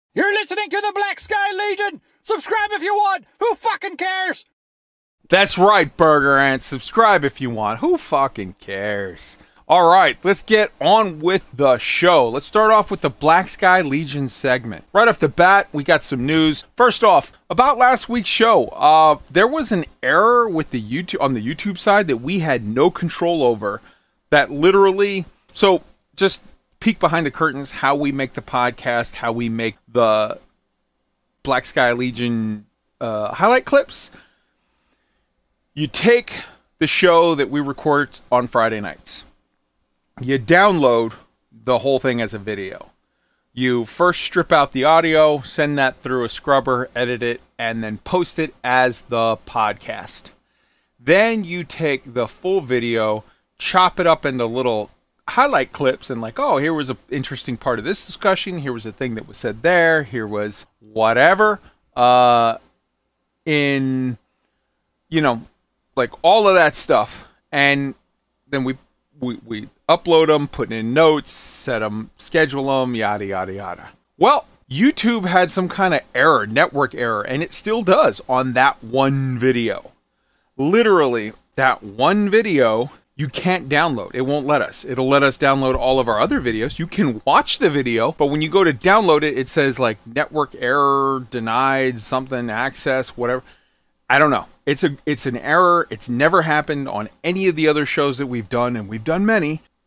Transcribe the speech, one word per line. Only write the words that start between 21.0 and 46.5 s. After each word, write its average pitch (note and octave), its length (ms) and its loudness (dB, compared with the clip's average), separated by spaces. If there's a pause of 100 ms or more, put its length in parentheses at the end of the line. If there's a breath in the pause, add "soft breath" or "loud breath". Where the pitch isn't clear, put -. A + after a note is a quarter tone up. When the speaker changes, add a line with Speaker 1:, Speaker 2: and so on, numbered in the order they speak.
Speaker 2:
on C3+ 140 0
the G#2+ 100 -6
YouTube E3+ 320 -6
side G3+ 300 2
that C3 100 0
we D#3 220 -4
had C3 260 -2
no B2+ 240 2
control E3+ 540 -2
over. A2 360 -2 (520 soft breath)
That D3 180 4
literally, F#3+ 760 2 (280)
so F#3+ 300 2 (320)
just - 280 0 (360)
peek A3 200 0
behind E3 280 0
the C3+ 40 -4
curtains, C#3 400 -4
how C#3 240 0
we C#3+ 160 -2
make C3+ 220 -6
the C3 80 -10
podcast, B2 720 -4
how A#2 180 -6
we A#2 180 -4
make A2+ 260 -6 (120)
the A2 520 0 (1040)
Black C3 220 -2
Sky B2+ 260 0
Legion, A#2 760 -4 (340)
uh, G#2+ 360 -6
highlight A#3+ 300 2
clips. - 440 0 (1700 soft breath)
You D3+ 120 -4
take A#3 460 2 (460 loud breath)
the D#3 80 0
show E3+ 480 4
that C3+ 160 -2
we D3 100 -2
record C#3+ 580 -2 (120)
on B2 160 2
Friday A2+ 340 0
nights. - 440 -12 (920)
You C3 200 -2
download C#3 760 2 (360)
the A2+ 280 -2
whole C3 200 0
thing B2 220 -2
as G#2+ 120 -6
a G#2+ 60 -10
video. G2 520 -12 (640)
You B2 320 -2
first F3 360 0
strip - 300 -2
out D3 200 4
the C3 140 -2
audio, D#3 540 4
send D3 380 -4
that C3 240 0
through B2+ 220 -4
a A2+ 60 -6
scrubber, B2+ 680 0